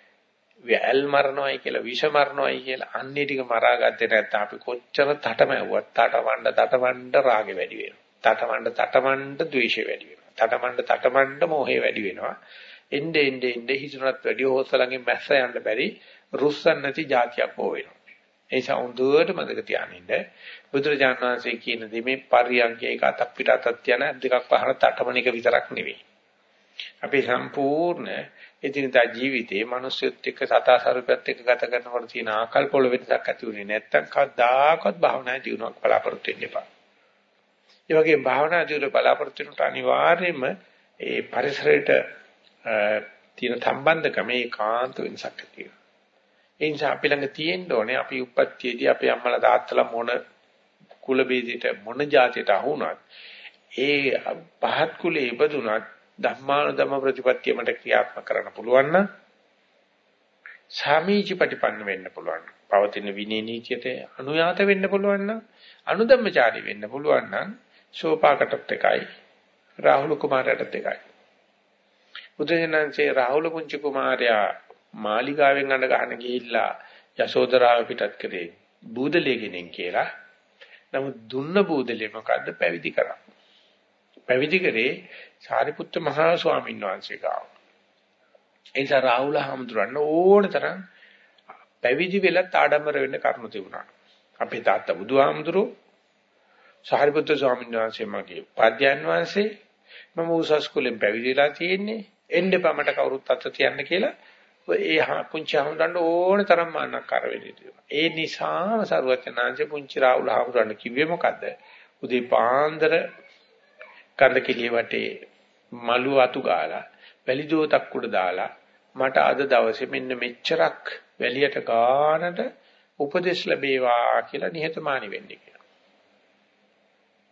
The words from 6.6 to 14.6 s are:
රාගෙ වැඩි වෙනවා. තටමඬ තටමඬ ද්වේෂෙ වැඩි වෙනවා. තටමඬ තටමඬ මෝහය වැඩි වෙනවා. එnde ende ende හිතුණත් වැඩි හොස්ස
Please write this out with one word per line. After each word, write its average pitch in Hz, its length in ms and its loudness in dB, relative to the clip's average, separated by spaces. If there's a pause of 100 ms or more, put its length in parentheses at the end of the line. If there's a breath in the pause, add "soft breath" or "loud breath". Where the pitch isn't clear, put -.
රාගෙ 110 340 2
වැඩි 90 220 -6
වෙනවා. - 240 -14 (200)
තටමඬ 117 540 0
තටමඬ 135 680 0
ද්වේෂෙ 123 380 0
වැඩි - 240 -8
වෙනවා. - 280 -20
තටමඬ 123 460 0
තටමඬ 135 640 2
මෝහය 135 320 0
වැඩි 120 260 -2
වෙනවා. 98 320 -8 (520 loud breath)
එnde 151 340 -2
ende 131 280 0
ende 120 240 -4
හිතුණත් 135 460 -4
වැඩි 117 260 -2
හොස්ස 131 260 0